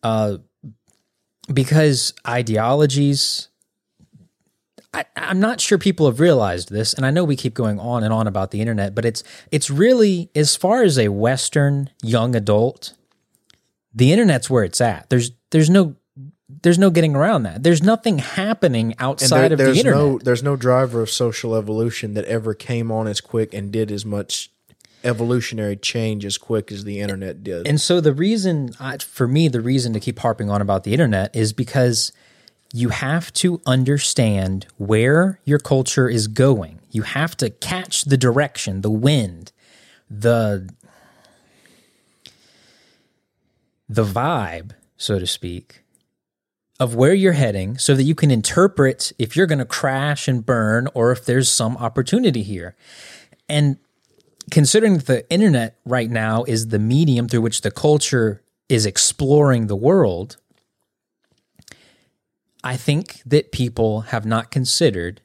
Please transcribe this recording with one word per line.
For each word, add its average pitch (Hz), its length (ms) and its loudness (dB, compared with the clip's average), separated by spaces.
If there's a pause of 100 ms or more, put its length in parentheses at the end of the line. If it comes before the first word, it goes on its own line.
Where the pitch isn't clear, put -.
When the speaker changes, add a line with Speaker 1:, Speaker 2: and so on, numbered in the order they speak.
Speaker 1:
Uh, 110 340 -2 (1120)
because 135 640 2 (140)
ideologies, 131 1200 0 (1400)
I, - 120 -6 (120)
I'm 185 240 -4
not 220 200 0
sure - 180 2
people 170 280 2
have 123 140 2
realized 107 500 2
this, 107 220 -2
and 131 140 -2
I 131 40 2
know 170 140 2
we 147 120 0
keep 123 180 -6
going 107 240 -2
on 117 260 -4
and 110 80 0
on 110 140 0
about 98 240 -4
the 104 100 -6
internet, 104 340 -2
but 107 100 -4
it's, 117 180 -2 (280)
it's 147 200 -2
really, 196 640 2
as 151 220 2
far 226 260 2
as 160 160 4
a 110 100 4
Western 135 840 0 (120)
young 117 320 0
adult, 107 580 0 (1000)
the 127 180 6
internet's 185 380 4
where 120 140 2
it's - 160 -4
at. 113 280 -2
There's, 123 220 0 (200)
there's 156 200 4
no, 180 240 4 (680)
there's 175 160 4
no 190 120 6
getting 160 260 2
around 160 280 2
that. 98 180 -8
There's 160 200 4
nothing 214 360 2
happening 139 720 -2
Speaker 2:
And - 80 -12
Speaker 1:
outside 135 480 2
Speaker 2:
there, 160 40 2
Speaker 1:
of 147 60 0
the 135 60 4
Speaker 2:
there's 131 140 4
Speaker 1:
internet. 139 200 4
Speaker 2:
no, 143 200 2
there's 123 240 0
no 139 140 -2
driver 123 440 0
of 110 100 -4
social 113 440 -4
evolution 110 600 -4
that 104 120 -4
ever 110 280 -4
came 117 360 -6
on 110 160 -2
as 104 140 -6
quick 110 340 -4
and 101 160 -8
did 107 200 -4
as 104 140 -8
much 101 460 -8 (540)
evolutionary 117 720 -4
change 107 480 -6
as 98 140 -8
quick 107 340 -6
as 101 120 -12
the 101 160 -10
internet 98 440 -8
did. 87 240 -8
Speaker 1:
And 147 120 0
so 180 200 0
the 151 120 4
reason, 175 580 -2 (100)
I, 131 180 -10
for - 300 -4
me, 151 180 2
the 123 140 0
reason 120 320 -2
to 107 80 -2
keep 117 180 -6
harping 110 320 -2
on 101 100 0
about 98 240 0
the 101 80 -2
internet 110 440 0
is 110 160 0
because 123 580 0 (600)
you 120 160 -2
have 143 460 -4
to 175 300 0
understand 113 1000 0 (100)
where 131 680 2
your 143 160 2
culture 131 480 0
is 110 180 0
going. 110 540 0 (100)
You 107 120 -4
have 156 340 -4
to 117 120 -2
catch - 580 -6
the 139 100 4
direction, 123 640 0
the 107 100 -2
wind, 107 640 0 (580)
the, 107 580 0 (3250)
the 110 160 0
vibe, 101 680 -4 (240)
so 101 240 -2
to 90 60 -8
speak, - 580 -12 (960)
of 120 140 -2
where 131 200 4
you're 190 180 4
heading 113 460 0
so - 160 2
that 135 80 2
you 151 140 2
can 147 160 4
interpret 135 840 0
if 123 200 -4
you're 185 100 2
gonna 147 180 -2
crash 139 640 -4
and 123 160 -2
burn 117 480 0
or 120 200 2
if 123 120 -4
there's 127 260 2
some 117 260 -2
opportunity 127 680 -2
here. 92 340 -10 (720)
And 147 300 2 (720)
considering 190 480 4
that 135 80 -6
the 123 240 -2
internet 156 540 2
right 120 260 -2
now 113 340 0
is 113 240 -2
the 110 100 -2
medium 120 500 2
through 120 120 0
which 113 220 -4
the 104 80 -4
culture 131 720 0 (260)
is 110 180 2
exploring 135 800 2
the 101 100 -4
world, 117 600 0 (2250)
I 127 120 -6
think 151 500 -4
that 147 260 0
people 113 500 -2
have 107 240 -6
not 113 240 -4
considered 107 760 -2